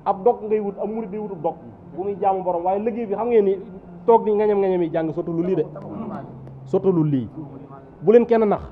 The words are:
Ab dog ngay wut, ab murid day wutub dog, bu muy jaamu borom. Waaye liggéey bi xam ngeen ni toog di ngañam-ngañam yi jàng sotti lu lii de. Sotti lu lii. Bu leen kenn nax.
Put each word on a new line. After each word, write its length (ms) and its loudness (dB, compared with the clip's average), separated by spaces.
Ab 200 -2
dog 200 2
ngay 160 0
wut, 180 -4
ab 120 -4
murid 220 -6
day 80 -6
wutub 220 -10
dog, 140 -2
bu 80 -6
muy 160 -4
jaamu 240 0
borom. 220 -2
Waaye 140 0
liggéey 280 -4
bi 80 -4
xam 140 -4
ngeen 160 6
ni 120 2
toog 200 6
di 60 2
ngañam-ngañam 520 2
yi 80 -2
jàng 220 -2
sotti 180 -4
lu 120 -2
lii 120 0
de. 100 0
Sotti 260 2
lu 120 4
lii. 260 0
Bu 100 4
leen 140 10
kenn 240 4
nax. 120 0